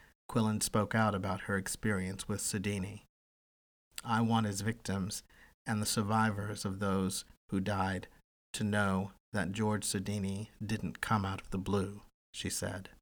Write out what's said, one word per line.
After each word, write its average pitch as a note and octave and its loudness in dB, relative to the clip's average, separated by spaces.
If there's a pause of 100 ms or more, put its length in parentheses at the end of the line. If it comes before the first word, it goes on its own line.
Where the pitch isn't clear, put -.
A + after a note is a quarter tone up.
(320)
Quillen G#2+ 2
spoke G#2+ 0
out A2 6
about F#2+ -2
her G2+ -2
experience F#2+ -2
with G2+ -2
Sodini. G2+ -4 (1040)
"I A2+ 4
want A2+ 4
his G2 -2
victims G2 -2 (420)
and G#2+ 0
the G2+ 0
survivors G#2 2
of G2 -4
those F#2+ 0 (240)
who G2 0
died F#2+ 0 (460)
to A#2 -2
know G2+ 2 (220)
that F#2+ 0
George G#2+ 0
Sodini G2+ -2 (160)
didn't G2+ -4
come G#2 2
out F#2+ -4
of - -14
the F#2+ -2
blue," G2 -2 (300)
she - -6
said. G2 -6 (100)